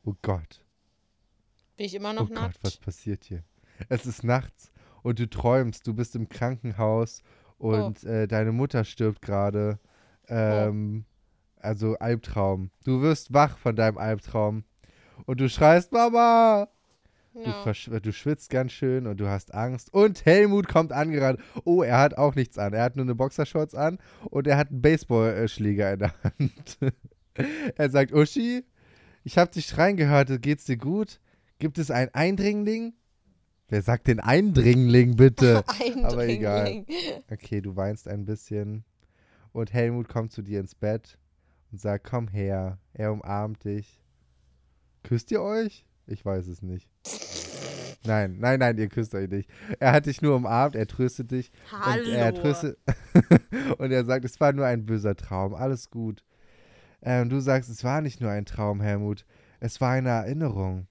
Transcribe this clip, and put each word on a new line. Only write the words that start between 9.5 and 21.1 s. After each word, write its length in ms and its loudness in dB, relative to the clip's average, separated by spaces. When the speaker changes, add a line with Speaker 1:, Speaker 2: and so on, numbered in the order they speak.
Speaker 2:
Oh. 40 -8
Speaker 1:
Ähm, 720 -2
also 380 -2
Albtraum. 720 -2
Du 160 0
wirst 320 0
wach 240 4
von 180 -2
deinem 220 2
Albtraum 680 -4
und 160 -4
du 80 2
schreist, 420 6
„Mama!“ 760 4
Du 80 -18
Speaker 2:
Ja. 220 -8
Speaker 1:
versch-, 260 -4
du 120 -4
schwitzt 360 -6
ganz 220 -2
schön 340 -2
und 140 -6
du 80 -2
hast 260 -4
Angst. 400 -6
Und 320 2
Helmut 420 6
kommt 240 2
angerannt. 480 0